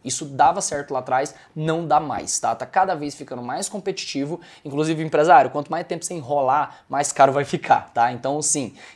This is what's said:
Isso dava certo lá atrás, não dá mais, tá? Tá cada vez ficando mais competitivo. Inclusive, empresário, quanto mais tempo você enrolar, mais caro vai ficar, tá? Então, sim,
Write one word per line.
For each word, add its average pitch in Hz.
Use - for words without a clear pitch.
Isso -
dava 147
certo 143
lá 127
atrás, 131
não 160
dá 147
mais, 110
tá? 113
Tá 127
cada 185
vez 147
ficando 123
mais 139
competitivo. 170
Inclusive, 156
empresário, 156
quanto 143
mais 170
tempo 165
você 180
enrolar, 139
mais 143
caro 135
vai 143
ficar, -
tá? 120
Então, 131
sim, 143